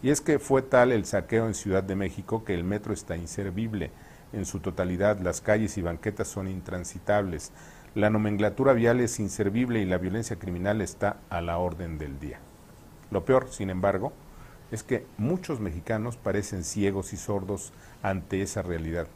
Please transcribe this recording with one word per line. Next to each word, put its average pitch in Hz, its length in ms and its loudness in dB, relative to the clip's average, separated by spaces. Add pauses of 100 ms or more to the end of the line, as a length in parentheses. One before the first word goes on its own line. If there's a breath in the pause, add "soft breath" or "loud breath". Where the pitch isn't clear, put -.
Y 127 100 2
es 147 100 4
que 147 180 4
fue 135 240 4
tal 127 300 6
el 107 140 2
saqueo 110 420 2
en 104 60 -2
Ciudad 95 280 2
de 95 140 -2
México 98 480 -2
que 98 100 -2
el 85 80 -2
metro 104 300 -2
está 87 240 -6
inservible 95 720 -4 (420 loud breath)
en 98 140 -2
su 92 140 -6
totalidad, 95 580 2
las 90 220 -2
calles 107 360 2
y 95 60 -2
banquetas 87 460 -4
son 95 180 -6
intransitables, 92 1040 -2 (460 loud breath)
la 104 140 4
nomenclatura 107 640 4
vial 117 260 6
es 117 180 0
inservible 110 600 0
y 98 60 2
la 92 120 2
violencia 92 400 -2
criminal 92 440 0
está - 340 -2 (140)
a 87 100 -2
la 85 180 -2
orden 82 400 -4
del 69 220 -8
día. - 180 -10 (720)
Lo 98 140 0
peor, 131 260 6
sin 98 200 -4
embargo, 95 420 2 (580 loud breath)
es 113 120 -8
que - 240 -2 (100)
muchos 165 440 -2
mexicanos 107 560 -4
parecen 98 480 -2
ciegos 98 480 -2
y 104 40 -10
sordos 98 560 -6 (300 loud breath)
ante 95 400 -2
esa 98 200 -4
realidad 82 540 -4